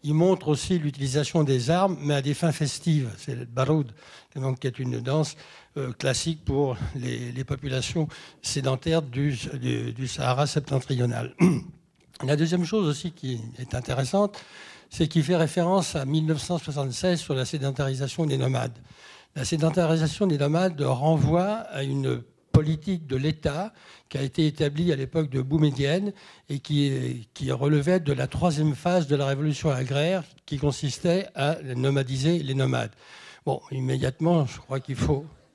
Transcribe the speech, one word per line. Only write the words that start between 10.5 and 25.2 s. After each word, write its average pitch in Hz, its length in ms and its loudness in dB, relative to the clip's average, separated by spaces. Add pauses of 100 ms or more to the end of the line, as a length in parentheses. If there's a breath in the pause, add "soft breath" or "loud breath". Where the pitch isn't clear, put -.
<clears throat> - 460 -16
La 143 100 4
deuxième 170 300 2
chose 202 200 0
aussi 151 280 -2
qui 123 260 -6 (200)
est 127 160 -6
intéressante, 131 680 0 (460 loud breath)
c'est 160 180 0
qu'il 156 160 2
fait 170 140 2
référence 170 580 2
à 143 80 -2
mille 156 220 0
neuf 156 160 0
cent 175 160 -2
soixante-seize 147 640 -2
sur - 120 -4
la 131 120 0
sédentarisation 139 800 -2
des 139 120 0
nomades. 127 400 -2 (580 loud breath)
La 135 100 -4
sédentarisation 160 800 2
des 151 140 2
nomades 156 420 2
renvoie 156 720 2
à 214 320 -6
une 135 400 -2 (280)
politique 160 540 2
de 135 100 -4
l'État 156 580 -2 (360 loud breath)
qui - 80 -8
a 135 60 -2
été 151 240 2
établie 151 440 0
à 143 40 2
l'époque 135 340 -2